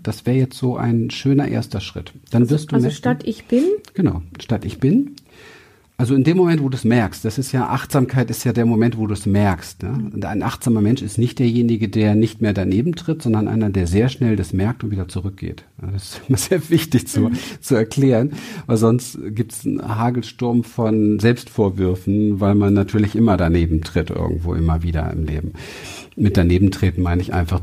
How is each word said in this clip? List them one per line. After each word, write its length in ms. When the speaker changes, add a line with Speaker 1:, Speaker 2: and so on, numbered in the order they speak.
Speaker 1:
das 220
wäre 120
jetzt 200
so 200
ein 320
schöner 380
erster 320
Schritt. 320
Dann 120
Speaker 2:
Also, 120
Speaker 1:
wirst 160
du 40
Speaker 2:
also 120
Speaker 1:
merken, 100
Speaker 2:
statt 280
"Ich 200
bin"? 180
Speaker 1:
Genau, 280
statt 240
"Ich 140
bin". 320
Also 140
in 100
dem 140
Moment, 240
wo 80
du's 140
merkst, 420
das 140
ist 140
ja, 160
Achtsamkeit 600
ist 140
ja 100
der 140
Moment, 320
wo 80
du's 180
merkst, 560
ne? 120
Speaker 2:
Mhm. 200
Speaker 1:
Und 120
ein 180
achtsamer 360
Mensch 220
ist 160
nicht 220
derjenige, 500
der 240
nicht 260
mehr 140
daneben 400
tritt, 300
sondern 240
einer, 240
der 160
sehr 200
schnell 280
das 180
merkt 300
und 80
wieder 160
zurückgeht. 560
Ja, 80
das 140
ist 240
immer 100
sehr 320
wichtig 380
zu, 140
Speaker 2:
Mhm. 100
Speaker 1:
zu 120
erklären, 600
weil 100
sonst 400
gibt's 320
einen 160
Hagelsturm 680
von 560
Selbstvorwürfen, 1200
weil 140
man 220
natürlich 400
immer 200
daneben 460
tritt, 300
irgendwo 420
immer 300
wieder 280
im 140
Leben. 280
Mit 220
daneben 340
treten 320
meine 180
ich 120
einfach 300